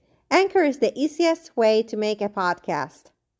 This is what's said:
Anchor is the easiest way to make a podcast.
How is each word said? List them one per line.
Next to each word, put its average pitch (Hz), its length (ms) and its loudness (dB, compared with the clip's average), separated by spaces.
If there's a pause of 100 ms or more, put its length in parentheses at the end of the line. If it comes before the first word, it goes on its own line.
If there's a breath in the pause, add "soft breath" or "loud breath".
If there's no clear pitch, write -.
(300)
Anchor 381 320 2
is 285 180 0
the 214 140 0
easiest 330 640 -2
way 220 280 4
to 226 120 -10
make 214 240 -4
a 202 80 -4
podcast. 175 760 -6 (360)